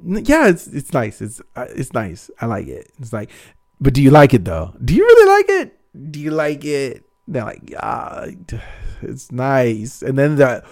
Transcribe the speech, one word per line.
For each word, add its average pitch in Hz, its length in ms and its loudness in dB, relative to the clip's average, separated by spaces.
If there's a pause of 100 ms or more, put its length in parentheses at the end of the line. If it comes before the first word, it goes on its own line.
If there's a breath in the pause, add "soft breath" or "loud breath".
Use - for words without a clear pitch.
"N-, 202 220 -6
yeah, 294 220 4
it's, 175 200 -2
it's - 260 -10
nice. 113 280 -6
It's, 110 200 -14 (140)
uh, 123 140 -12
it's - 240 -10
nice. 98 380 -10 (100)
I 120 60 -8
like 95 200 -8
it." - 320 -16
It's 117 140 -14
like, 110 160 -12 (500 soft breath)
"But 131 140 2
do 117 80 0
you 135 80 8
like 147 240 8
it 98 120 2
though? 85 280 -8 (100)
Do 143 120 0
you 349 80 4
really 453 260 8
like 403 200 4
it? 247 640 -8
Do 147 80 -14
you 151 120 -8
like 151 340 -4
it?" 139 380 -6 (240)
They're 127 180 -6
like, - 340 -16
"Ah, - 460 -10 (760 loud breath)
it's 113 280 -14
nice." 123 720 -2
And 135 160 -4
then 143 200 0
the 127 340 2